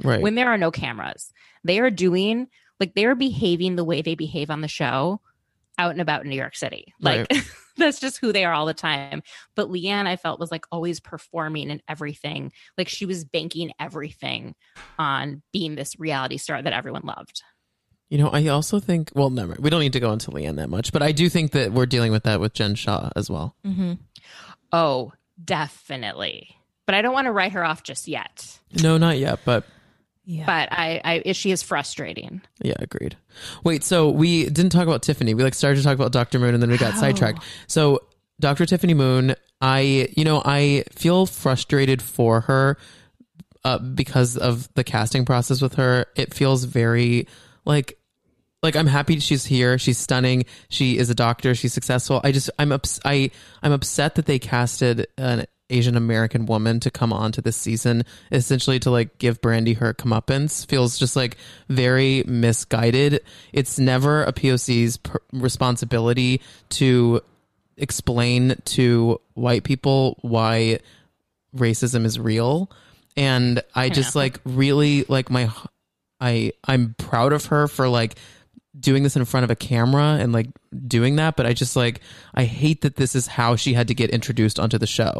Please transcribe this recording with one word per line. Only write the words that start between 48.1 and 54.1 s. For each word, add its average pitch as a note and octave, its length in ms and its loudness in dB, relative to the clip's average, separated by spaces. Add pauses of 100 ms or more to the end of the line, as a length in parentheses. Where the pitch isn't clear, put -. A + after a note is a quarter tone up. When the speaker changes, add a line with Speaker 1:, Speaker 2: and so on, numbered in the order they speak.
Speaker 1:
like, D#3+ 120 0
I'm D#3 100 2
happy C#3+ 340 2
she's C#3+ 240 0
here. B2 360 2
She's - 180 0
stunning. B2+ 480 0 (240)
She B2+ 300 0
is A#2+ 100 2
a A#2 60 0
doctor. A#2+ 400 2
She's A#2 180 -4
successful. B2+ 500 -2
I C#3 80 2
just, C3+ 280 0
I'm D3 120 2
ups-, - 320 -4
I, C#3 280 0 (320)
I'm D3+ 80 2
upset C#3+ 440 0